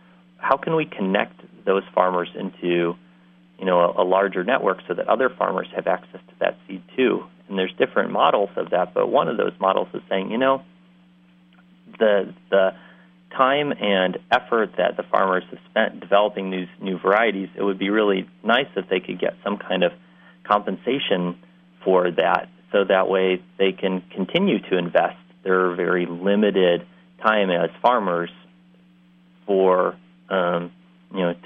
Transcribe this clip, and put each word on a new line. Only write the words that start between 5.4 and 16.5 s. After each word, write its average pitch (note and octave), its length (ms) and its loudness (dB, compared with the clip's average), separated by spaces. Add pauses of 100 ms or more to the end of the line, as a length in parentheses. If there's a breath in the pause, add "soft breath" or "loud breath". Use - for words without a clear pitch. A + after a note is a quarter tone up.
have - 120 -4
access F#2 400 -6
to - 120 -20
that - 180 -2 (100)
seed F#2+ 160 -12 (120)
too?" A2 280 2 (260)
And G2 80 -6
there's F#2+ 160 -2
different F#2+ 380 -2
models G#2 460 2
of F2+ 140 -6
that, F2+ 220 -2
but G2+ 140 0
one C#3+ 220 0
of A#2+ 80 -4
those G2 220 -2
models F#2+ 340 0
is F#2 160 -10
saying, G2 220 -4
you A2 60 -4
know, C3+ 260 0 (1300)
the, G2+ 360 2 (160)
the F#2+ 260 2 (560 loud breath)
time C#3 400 0
and F#2 460 0 (140)
effort A#2 460 0
that F2 200 0
the G2 60 -6
farmers F#2+ 460 0
have - 100 -16 (100)
spent A2 300 -2
developing G2 500 0
these F#2 180 -6 (140)